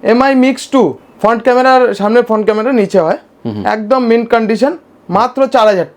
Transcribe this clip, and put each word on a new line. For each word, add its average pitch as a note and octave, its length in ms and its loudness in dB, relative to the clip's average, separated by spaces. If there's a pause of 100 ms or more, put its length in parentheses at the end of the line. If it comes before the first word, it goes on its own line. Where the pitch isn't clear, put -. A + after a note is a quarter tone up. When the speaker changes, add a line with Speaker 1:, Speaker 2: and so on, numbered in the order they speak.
Speaker 1:
এমআই C4 320 0
Mix B3+ 200 2 (160)
টু। F#3+ 260 0 (280)
ফ্রন্ট A3+ 180 0
ক্যামেরার, B3+ 560 2
সামনে G#3+ 280 2
ফ্রন্ট G#3+ 200 -2
ক্যামেরা A3 240 -2 (100)
নিচে G3 240 0
হয়। G3 120 -2 (280)
Speaker 2:
হুম, A2+ 100 -6
হুম। G#2 100 -8
Speaker 1:
একদম G#3+ 360 -2 (100)
মিন্ট A#3 220 2
কন্ডিশন, A#3 440 -2 (400)
মাত্র B3 300 0
চার A#3 240 2
হাজার F3 260 -2